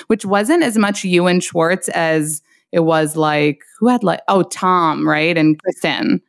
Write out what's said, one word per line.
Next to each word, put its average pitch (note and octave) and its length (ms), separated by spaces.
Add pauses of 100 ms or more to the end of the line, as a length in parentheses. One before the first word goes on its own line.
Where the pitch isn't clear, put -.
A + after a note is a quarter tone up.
which - 160
wasn't G#3+ 400
as A#3 120
much G3+ 280
you F3+ 240
and F3+ 140
Schwartz E3+ 480
as D#3+ 520 (300)
it F3+ 80
was, D#3 340
like, D3+ 460 (180)
who A3 80
had, B3 160
like, F3 240
oh, G3 160
Tom, E3+ 680
right? D#3 300
And D#3 240
Kristen F3 680